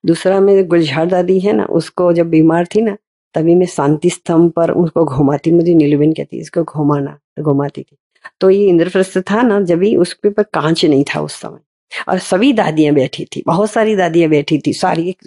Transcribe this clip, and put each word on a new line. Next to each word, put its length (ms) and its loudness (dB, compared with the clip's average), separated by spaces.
दूसरा, 340 0
मेरे 240 4
गुलजार 420 0
दादी 340 0
है 140 0
ना, 120 0
उसको 480 -2
जब 160 0
बीमार 360 4
थी 160 -2
ना, 160 -4
तभी 220 2
मैं 100 2
शांति 440 0
स्तंभ 420 0
पर 200 0
उसको 340 0
घुमाती, 460 0
मुझे 220 2
नीलूबेन 400 2
कहती, 240 -10
"इसको 260 -6
घुमाना", 560 -4
तो 60 -10
घुमाती 400 -2
थी। 140 -20
तो 100 2
ये 180 4
इंद्रप्रस्थ 500 0
था 100 0
ना, 200 2
जब 160 0
भी 180 2
उसके 320 -2
ऊपर 160 0
कांच 420 -2
नहीं 180 2
था 180 -6
उस 120 -8
समय, 260 -16
और 100 0
सभी 340 0
दादियां 420 0
बैठी 300 -2
थी, 200 -14
बहुत 260 -2
सारी 240 0
दादियां 340 2
बैठी 380 0
थी, 60 -2
सारी, 360 -2
एक 160 -10